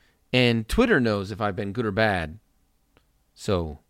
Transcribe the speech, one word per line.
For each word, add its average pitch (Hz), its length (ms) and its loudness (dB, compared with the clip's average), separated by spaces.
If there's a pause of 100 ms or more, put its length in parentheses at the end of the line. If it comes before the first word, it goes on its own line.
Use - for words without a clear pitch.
(340)
and 120 340 2
Twitter 226 320 4
knows 104 300 0
if 104 100 -8
I've 104 160 -2
been 98 160 -6
good 117 140 -4
or 107 60 -2
bad. 95 480 0 (960)
So, 82 540 -4